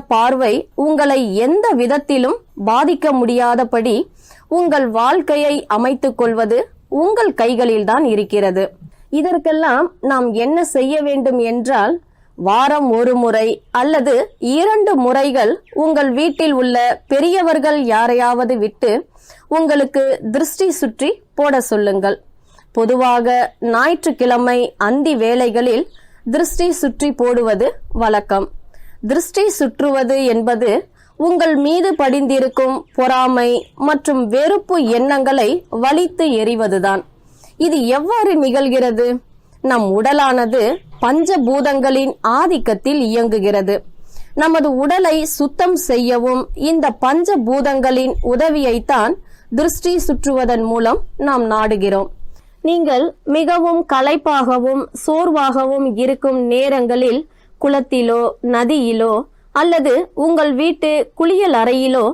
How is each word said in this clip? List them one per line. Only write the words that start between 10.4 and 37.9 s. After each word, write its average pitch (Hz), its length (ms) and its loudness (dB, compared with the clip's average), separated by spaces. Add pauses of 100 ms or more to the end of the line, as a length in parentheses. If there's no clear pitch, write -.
செய்ய 269 380 -2
வேண்டும் 269 380 0
என்றால், 233 540 0 (440)
வாரம் 269 520 2
ஒரு 240 240 2
முறை 226 340 0 (220)
அல்லது 269 440 0 (340)
இரண்டு 392 480 2
முறைகள் 254 560 2 (200)
உங்கள் 294 400 0
வீட்டில் 302 420 0
உள்ள 247 220 0 (300)
பெரியவர்கள் 311 800 2
யாரையாவது 240 760 2
விட்டு 214 340 0 (560)
உங்களுக்கு 285 560 0 (260)
திருஷ்டி 311 400 -2
சுற்றி 277 400 -4 (240)
போட 285 260 2
சொல்லுங்கள். 202 580 -2 (560)
பொதுவாக 240 540 2 (340)
ஞாயிற்றுக்கிழமை 247 960 0 (180)
அந்தி 269 380 0
வேளைகளில் 240 720 0 (420)
திருஷ்டி 330 460 0
சுற்றி 285 380 -2
போடுவது 240 560 0 (260)
வழக்கம். 208 540 0 (600)
திருஷ்டி 339 420 0
சுற்றுவது 269 760 0
என்பது 233 460 0 (480)
உங்கள் 330 380 2
மீது 330 380 0
படிந்திருக்கும் 262 800 0 (160)
பொறாமை 254 580 2 (260)
மற்றும் 285 520 0
வெறுப்பு 349 480 0 (120)
எண்ணங்களை 254 640 0 (220)
வலித்து 311 640 0
எறிவதுதான். 208 680 0 (560)
இது 320 280 0
எவ்வாறு 381 500 0